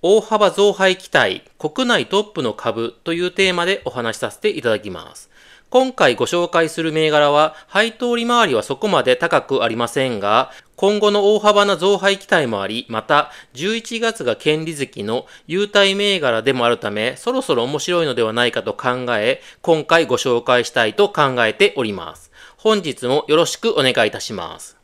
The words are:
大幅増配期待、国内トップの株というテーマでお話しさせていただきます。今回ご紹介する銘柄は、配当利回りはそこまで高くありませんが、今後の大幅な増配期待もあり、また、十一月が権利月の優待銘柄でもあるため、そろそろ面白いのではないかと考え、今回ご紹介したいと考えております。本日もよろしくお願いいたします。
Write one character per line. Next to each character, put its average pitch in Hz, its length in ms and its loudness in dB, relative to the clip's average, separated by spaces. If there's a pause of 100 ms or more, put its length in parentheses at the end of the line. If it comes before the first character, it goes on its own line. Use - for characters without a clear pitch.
大 202 180 4
幅 208 320 2
増 196 220 2
配 190 240 2
期 - 120 -20
待、 107 340 0 (140)
国 240 300 -4
内 196 200 0
ト 202 160 0
ッ - 20 -4
プ 165 180 -8
の 110 100 -2
株 117 520 -6
と 165 80 -4
い 175 140 -4
う 180 40 -4
テ 190 200 0
ー - 20 -2
マ 175 120 -2
で 190 200 -2
お 127 60 -6
話 117 260 -6
し - 20 -14
さ 113 100 -4
せ - 120 -16
て - 80 0
い - 120 -6
た 120 100 0
だ 107 100 0
き 104 100 -12
ま 76 240 -16
す。 - 140 -20 (400)
今 254 240 2
回 127 220 2
ご 123 100 0
紹 175 240 -2
介 165 180 2
す 160 160 -8
る 160 80 -2
銘 156 180 0
柄 147 220 4
は、 151 240 2 (120)
配 220 260 -2
当 240 240 -2
利 233 100 -4
回 233 220 2
り 127 60 0
は 104 60 2
そ 135 140 -6
こ 208 140 -4
ま 160 140 2
で 127 120 4
高 156 260 0
く 135 220 -2
あ 120 60 0
り 113 80 -4
ま 117 100 -2
せ 131 220 -2
ん 110 100 -4
が、 107 320 0 (240)
今 208 240 0
後 208 100 2
の 208 240 2
大 208 60 2
幅 208 240 4
な 202 140 0
増 190 200 0
配 196 200 0
期 - 120 -20
待 165 180 2
も 104 140 -4
あ 98 60 -6
り、 113 220 -8
ま 110 140 -4
た、 147 280 0 (220)
十 190 240 -4
一 226 240 -8
月 226 240 -4
が 113 100 0
権 156 300 0
利 160 100 -8
月 131 280 -8
の 117 240 -4 (200)
優 202 260 -4
待 196 220 4
銘 202 240 0
柄 120 220 0
で 131 100 0
も 123 140 0
あ 120 40 4
る 117 80 2
た 104 140 -6
め、 107 240 -4
そ - 160 -6
ろ 262 100 -2
そ 151 140 -2
ろ 117 80 0
面 139 160 -4
白 175 240 -2
い - 20 0
の 131 100 -2
で 117 60 -2
は 110 120 -2
な 120 120 2
い 117 60 0
か 113 120 -4
と 107 100 -4
考 127 380 -4
え、 113 300 0 (200)
今 156 240 0
回 165 220 2
ご 123 100 0
紹 120 260 0
介 120 220 2
し - 60 -10
た 117 140 2
い 107 80 -2
と 202 140 2
考 139 280 0 (100)
え 107 80 0
て 196 240 2
お 127 60 -2
り 107 100 -4
ま 82 240 -12
す。 - 100 -20 (300)
本 214 240 0
日 135 240 -8
も 139 220 0
よ 151 80 2
ろ 165 100 4
し - 120 -8
く 226 140 -2
お - 60 -2
願 127 280 2
い 107 40 0
い - 20 -6
た 98 80 -12
し - 140 -10
ま 87 260 -12
す。 - 240 -20